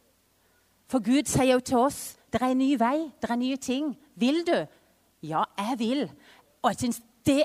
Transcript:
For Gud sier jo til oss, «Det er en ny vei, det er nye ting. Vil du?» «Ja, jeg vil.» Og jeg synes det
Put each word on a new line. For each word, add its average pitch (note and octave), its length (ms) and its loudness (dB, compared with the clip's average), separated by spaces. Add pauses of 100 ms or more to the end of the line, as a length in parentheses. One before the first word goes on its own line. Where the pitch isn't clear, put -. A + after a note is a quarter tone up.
(880)
For B3+ 140 -2
Gud B3 260 2
sier C4 240 2
jo B3+ 80 2
til B3+ 240 2
oss, - 320 -6 (160)
«Det A3 80 -2
er B3+ 100 0
en C4 80 0
ny C4+ 200 2
vei, C#4 320 0 (100)
det A3 80 -6
er A#3+ 100 -2
nye C4 220 -4
ting. C4+ 320 -4 (220)
Vil C4+ 320 2
du?» F4 100 2 (640)
«Ja, D#3+ 240 -2 (120)
jeg G#3+ 220 -4
vil.» C4 300 -2 (540)
Og A3+ 100 2
jeg - 60 -8
synes A#3+ 220 -4 (260)
det C#4+ 180 4